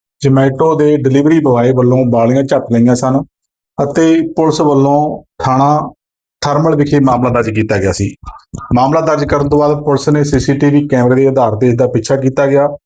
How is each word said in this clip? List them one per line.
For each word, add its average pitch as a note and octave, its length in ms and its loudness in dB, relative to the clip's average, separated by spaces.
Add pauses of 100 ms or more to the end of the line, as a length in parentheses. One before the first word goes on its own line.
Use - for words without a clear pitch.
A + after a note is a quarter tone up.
(220)
Zomato C3+ 560 2
ਦੇ D3+ 180 2
ਡਿਲੀਵਰੀ C#3+ 440 2
ਬੁਆਏ B2+ 320 2
ਵੱਲੋਂ B2+ 400 2
ਵਾਲੀਆਂ A#2+ 300 2
ਝੱਟ C3+ 300 -4
ਲਈਆਂ A#2+ 220 2
ਸਨ C3+ 280 -2 (560)
ਅਤੇ D3+ 320 0 (260)
ਪੁਲਿਸ D#3+ 240 0
ਵੱਲੋਂ D3 640 0 (220)
ਥਾਣਾ C3 260 0 (720)
ਥਰਮਲ D#3 340 0
ਵਿਖੇ C#3+ 240 0
ਮਾਮਲਾ B2+ 300 0
ਦਰਜ A2+ 240 -2
ਕੀਤਾ G#2+ 240 -2
ਗਿਆ F#2+ 140 -2
ਸੀ। G2+ 220 -6 (600)
ਮਾਮਲਾ C3+ 260 2
ਦਰਜ D3+ 240 -2
ਕਰਨ C#3+ 240 -2
ਤੋਂ D3 100 2
ਬਾਅਦ D3 260 0
ਪੁਲਿਸ C#3 240 -2
ਨੇ D3 160 2
ਸੀ C#3+ 160 0
ਸੀ C3+ 180 -2
ਟੀ C#3+ 120 2
ਵੀ D3 180 2
ਕੈਮਰੇ B2 260 2
ਦੇ C3+ 140 2
ਆਧਾਰ B2 280 0
ਤੇ B2 120 0
ਇਸ A#2+ 60 2
ਦਾ B2 120 0
ਪਿੱਛਾ A#2+ 300 -2
ਕੀਤਾ C3+ 300 0
ਗਿਆ C#3 220 2 (180)